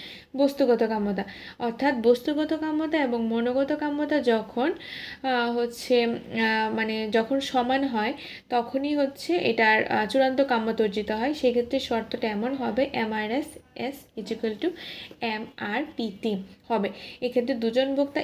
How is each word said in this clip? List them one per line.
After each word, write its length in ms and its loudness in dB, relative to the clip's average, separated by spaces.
বস্তুগত 460 4
কাম্যতা। 400 0
অর্থাৎ 420 0
বস্তুগত 520 4
কাম্যতা 440 -2
এবং 300 0
মনোগত 440 0
কাম্যতা 480 0
যখন, 520 2
আহ, 800 -4
হচ্ছে, 520 2
আহ, 720 0
মানে 360 -2
যখন 280 2
সমান 440 2
হয় 300 0
তখনই 460 0
হচ্ছে 400 0
এটার, 500 4
আহ, 240 0
চূড়ান্ত 320 4
কাম্যতা 420 0
অর্জিত 280 -2
হয়। 220 0
সেক্ষেত্রে 460 2
শর্তটা 480 -2
এমন 260 -2
হবে, 400 0
এমআরএস 520 -2
S 160 -6
is 80 -8
equal 360 -4
to 80 0
এমআরপিটি 1160 -4
হবে। 200 0
এক্ষেত্রে 340 0
দুজন 400 0
ভোক্তা 280 0